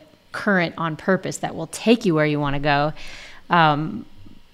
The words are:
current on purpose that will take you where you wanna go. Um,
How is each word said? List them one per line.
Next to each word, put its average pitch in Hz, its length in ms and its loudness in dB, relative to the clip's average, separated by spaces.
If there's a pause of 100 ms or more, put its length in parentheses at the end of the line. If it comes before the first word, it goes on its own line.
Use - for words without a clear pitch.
(320)
current 180 460 0
on 160 180 -4
purpose 185 400 0
that 156 180 -6
will 147 120 -8
take 226 400 2
you 170 80 4
where 151 100 4
you 147 160 0
wanna 143 200 0
go. 147 340 2 (560)
Um, 160 560 2 (480)